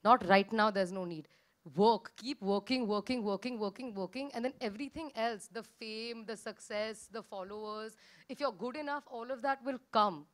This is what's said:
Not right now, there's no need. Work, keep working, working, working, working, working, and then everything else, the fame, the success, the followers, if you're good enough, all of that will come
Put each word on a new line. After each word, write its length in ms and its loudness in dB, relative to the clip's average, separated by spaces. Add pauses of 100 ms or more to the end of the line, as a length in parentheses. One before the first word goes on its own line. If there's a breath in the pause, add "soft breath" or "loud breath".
Not 260 8
right 240 8
now, 200 4
there's 180 2
no 140 -4
need. 240 -8 (480 soft breath)
Work, 400 4
keep 260 -8
working, 460 2
working, 340 0
working, 380 -2
working, 340 -6
working, 400 -6
and 100 -4
then 160 -2
everything 540 -6
else, 320 -4
the 160 -10
fame, 640 -10
the 100 -8
success, 760 -6
the 100 -8
followers, 760 -10 (320 loud breath)
if 120 -10
you're 100 2
good 240 -6
enough, 320 -4
all 240 -10
of 120 -6
that 200 0
will 160 -2 (140)
come 420 4